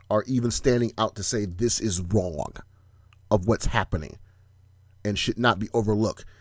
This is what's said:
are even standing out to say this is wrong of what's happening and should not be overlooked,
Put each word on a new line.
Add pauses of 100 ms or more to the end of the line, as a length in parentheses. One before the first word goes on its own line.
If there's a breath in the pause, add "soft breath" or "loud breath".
(100)
are
even
standing
out
to
say
this
is
wrong (760)
of
what's
happening (840)
and
should
not
be
overlooked, (160 soft breath)